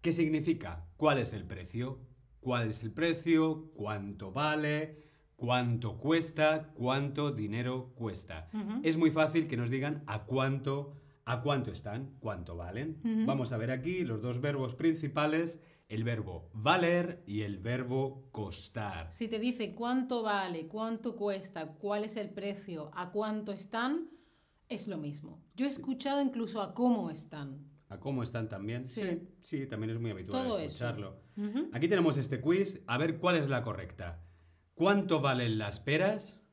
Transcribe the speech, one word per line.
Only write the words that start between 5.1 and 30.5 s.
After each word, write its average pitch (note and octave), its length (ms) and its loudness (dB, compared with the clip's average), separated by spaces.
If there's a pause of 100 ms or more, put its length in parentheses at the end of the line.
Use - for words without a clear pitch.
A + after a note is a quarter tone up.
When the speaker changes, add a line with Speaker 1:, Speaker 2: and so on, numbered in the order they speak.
Speaker 1:
¿Cuánto A#2+ 640 0
cuesta? D#3 760 2
¿Cuánto C#3 580 0
dinero B2 640 -4
cuesta? F2+ 580 -8
Speaker 2:
Ujú. G#3+ 300 -4
Speaker 1:
Es D#3+ 140 4
muy D#3+ 140 6
fácil D#3 360 4
que C#3 100 -2
nos A#2+ 120 0
digan D3 380 -2
a G#2+ 180 -4
cuánto, C#3 720 0 (300)
a A#2+ 160 -2
cuánto C3+ 280 2
están, A#2 500 -8
cuánto F2 380 -6
valen. A#2+ 480 -6
Speaker 2:
Ujú. A3 220 2
Speaker 1:
Vamos B2+ 260 2
a A2+ 40 0
ver A2+ 120 0
aquí D#3+ 340 -2
los A2 180 -2
dos B2 200 -2
verbos C3+ 320 0
principales, D#3+ 840 2 (280)
el A2 160 -2
verbo F#2+ 500 -4
valer F3 760 4
y G#2 140 -2
el G2+ 180 -4
verbo B2+ 720 -2
costar. F#2+ 840 -6
Speaker 2:
Si A3+ 140 -4
te A3 100 -4
dice A#3 380 -2
cuánto B3 480 0
vale, F3+ 440 0
cuánto A3 480 -4
cuesta, F#3+ 580 -4
cuál G#3 320 -2
es G#3+ 100 -8
el G3+ 160 -4
precio, F#3+ 640 -6
a F3 160 -6
cuánto G#3+ 400 -2
están, B3+ 580 -2 (580)
es B3 200 -6
lo F3+ 100 -4
mismo. - 460 -8 (120)
Yo C4+ 120 2
he C#4 40 2
Speaker 1:
Sí. C#4 80 -6
Speaker 2:
escuchado C#4 420 0
incluso A#3 400 0
a F#3+ 120 -4
cómo A3+ 380 4
están. C#3+ 480 -10 (300)
Speaker 1:
A G2 100 -10
cómo C3+ 240 -2
están A2+ 260 -2
también. A2 380 -4
Speaker 2:
Sí. G#3+ 160 -6
Speaker 1:
Sí, E3+ 240 -2 (320)
sí, C3+ 80 -4
también A2 240 -2
es A2+ 80 -2
muy A#2 100 -2
habitual G#2 380 -2
Speaker 2:
Todo G#3+ 100 0